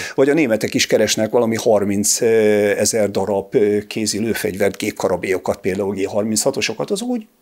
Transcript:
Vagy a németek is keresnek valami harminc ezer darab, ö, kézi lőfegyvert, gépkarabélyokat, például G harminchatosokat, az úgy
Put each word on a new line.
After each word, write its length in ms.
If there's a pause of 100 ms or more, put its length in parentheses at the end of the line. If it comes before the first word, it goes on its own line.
(160)
Vagy 140
a 40
németek 400
is 140
keresnek 440
valami 240
harminc 680
ezer 880
darab, 440
ö, 220 (100)
kézi 320
lőfegyvert, 580
gépkarabélyokat, 800
például 360
G 140
harminchatosokat, 840
az 100
úgy 240 (160)